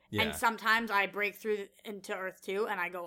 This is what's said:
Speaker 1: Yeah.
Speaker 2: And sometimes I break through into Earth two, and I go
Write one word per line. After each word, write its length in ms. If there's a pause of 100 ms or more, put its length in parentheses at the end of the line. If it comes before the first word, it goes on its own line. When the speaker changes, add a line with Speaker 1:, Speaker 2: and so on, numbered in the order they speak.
(100)
Speaker 1:
Yeah. 120
Speaker 2:
And 120
sometimes 560
I 160
break 300
through 320 (160)
into 300
Earth 280
two, 240
and 140
I 80
go 180